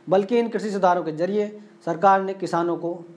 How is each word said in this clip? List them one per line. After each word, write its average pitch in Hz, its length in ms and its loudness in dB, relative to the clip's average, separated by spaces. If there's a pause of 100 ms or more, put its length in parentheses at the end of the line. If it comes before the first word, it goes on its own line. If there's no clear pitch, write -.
बल्कि 202 300 2
इन 233 100 2
कृषि 214 220 -4
सुधारों 180 320 2
के 160 100 -6
जरिए 202 480 -4 (260)
सरकार 190 360 4
ने 190 120 -4
किसानों 170 420 -2
को 170 280 -8 (120)